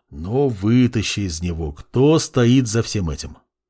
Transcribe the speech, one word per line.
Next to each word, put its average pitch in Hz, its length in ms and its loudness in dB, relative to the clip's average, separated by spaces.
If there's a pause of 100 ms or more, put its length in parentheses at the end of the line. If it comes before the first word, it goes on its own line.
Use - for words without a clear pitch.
(100)
Но 107 380 -2
вытащи 110 720 0
из 85 200 -6
него, 82 320 -6
кто 147 460 2
стоит 123 500 2
за 113 140 0
всем 98 260 -4
этим». - 300 -10 (320)